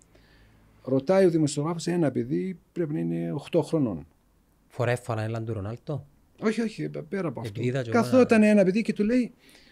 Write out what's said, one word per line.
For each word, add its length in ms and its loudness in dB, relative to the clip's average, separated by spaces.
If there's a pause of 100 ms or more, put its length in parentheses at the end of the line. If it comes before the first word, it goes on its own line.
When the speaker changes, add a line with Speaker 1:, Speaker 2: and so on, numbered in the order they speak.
(840)
Speaker 1:
Ρωτάει 420 4
ο 40 6
δημοσιογράφος, 580 -2
ένα 240 2
παιδί 480 -4 (120)
πρέπει 220 -4
να 60 -4
είναι 340 -4
οχτώ 280 -2
χρονών. 460 -2 (600)
Speaker 2:
Φοράει 280 -2
φανέλα 480 -6
του 100 -6
Ρονάλτο; 540 -8 (340)
Speaker 1:
Όχι, 200 0
όχι, 280 -6
πε-, 120 -10
πέρα 260 -6
από 120 -6
αυτό. 160 -8
Speaker 2:
Επειδή 120 -2
είδα 140 -2
και 80 -6
εγώ 120 2
Speaker 1:
Καθόταν 420 4
Speaker 2:
ένα 80 6
Speaker 1:
ένα 120 6
παιδί 180 2
και 120 -2
του 100 -2
λέει 300 0 (380)